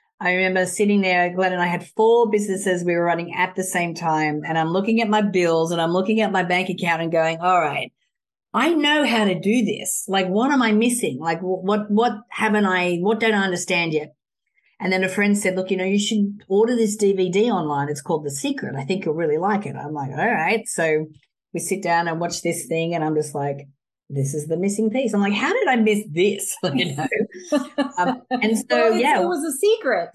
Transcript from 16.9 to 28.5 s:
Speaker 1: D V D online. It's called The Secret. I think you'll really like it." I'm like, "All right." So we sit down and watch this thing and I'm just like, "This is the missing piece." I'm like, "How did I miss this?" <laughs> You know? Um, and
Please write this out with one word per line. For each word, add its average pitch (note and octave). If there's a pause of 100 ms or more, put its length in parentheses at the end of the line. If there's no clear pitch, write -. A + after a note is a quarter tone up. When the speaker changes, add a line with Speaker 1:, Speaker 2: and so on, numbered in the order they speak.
Speaker 1:
D G3+
V F#3
D G#3
online. D3
It's D3
called D3+
The C#3
Secret. C4+
I C3
think F#3
you'll D#3+
really D#3
like G3
it." B2
I'm C#3+
like, C#3
"All C#3+
right." G#3
So D#3 (460)
we E3+
sit G3
down E3+
and E3
watch E3
this E3+
thing E3
and D#3
I'm D#3
just D3+
like, C#3+ (420)
"This C#3
is D3+
the E3
missing G3+
piece." A#3
I'm G3+
like, G3+
"How A#3+
did A4+
I B3
miss G#3+
this?" G3
<laughs> - (100)
You D3+
know? - (920)
Um, C#4
and A3